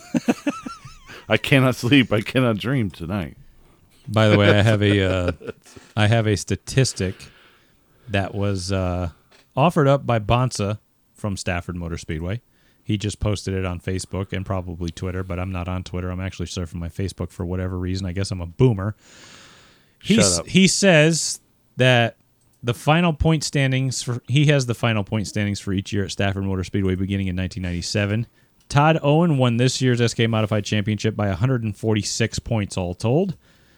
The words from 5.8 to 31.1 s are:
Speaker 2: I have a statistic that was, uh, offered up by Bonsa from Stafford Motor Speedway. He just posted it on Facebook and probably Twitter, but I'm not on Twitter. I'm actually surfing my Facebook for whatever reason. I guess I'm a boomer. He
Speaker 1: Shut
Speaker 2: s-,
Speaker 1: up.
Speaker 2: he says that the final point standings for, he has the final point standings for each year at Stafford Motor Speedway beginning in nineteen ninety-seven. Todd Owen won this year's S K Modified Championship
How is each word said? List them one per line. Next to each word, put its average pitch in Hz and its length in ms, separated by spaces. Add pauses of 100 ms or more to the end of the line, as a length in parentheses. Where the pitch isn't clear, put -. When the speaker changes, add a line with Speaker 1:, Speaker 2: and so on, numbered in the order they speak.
Speaker 2:
I 107 120
have 113 180
a 107 100
statistic 98 760 (920)
that 98 260
was, 98 380
uh, 90 380 (460)
offered 147 320
up 139 180
by 120 120
Bonsa 107 600 (360)
from 101 220
Stafford 87 400
Motor 85 220
Speedway. 85 420 (420)
He 107 160
just 98 220
posted 101 340
it 95 100
on 90 160
Facebook 92 520
and 95 120
probably 90 460
Twitter, 92 320
but 92 160
I'm 95 140
not 87 160
on 92 160
Twitter. 90 260
I'm 90 100
actually 92 260
surfing 87 280
my 85 140
Facebook 90 420
for - 160
whatever 92 320
reason. 92 280
I 90 60
guess 95 180
I'm 92 100
a 85 60
boomer. 104 500 (1040)
He - 120
Speaker 1:
Shut 220 100
Speaker 2:
s-, 90 160
Speaker 1:
up. - 80
Speaker 2:
he 190 180
says 165 760 (360)
that 120 400 (460)
the 117 120
final 165 380
point 156 320
standings 131 580
for, 123 240
he 143 200
has 139 200
the 117 80
final 110 300
point 104 240
standings 101 320
for 101 120
each 95 200
year 101 120
at 87 60
Stafford 98 340
Motor 92 200
Speedway 95 320
beginning 98 320
in 90 80
nineteen 92 260
ninety-seven. 101 640 (420)
Todd 156 340
Owen 151 340
won 123 200
this 123 260
year's 123 180
S 117 140
K 117 120
Modified 110 380
Championship 107 520